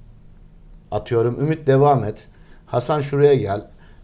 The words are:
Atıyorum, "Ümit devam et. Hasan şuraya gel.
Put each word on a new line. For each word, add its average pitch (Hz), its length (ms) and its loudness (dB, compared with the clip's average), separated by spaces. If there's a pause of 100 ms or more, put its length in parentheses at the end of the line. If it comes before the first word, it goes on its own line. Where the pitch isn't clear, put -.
(920)
Atıyorum, 117 500 -2
"Ümit 156 260 -4
devam 135 360 4
et. 104 240 -10 (380)
Hasan 147 360 -4
şuraya 143 340 2
gel. 104 320 -4 (360)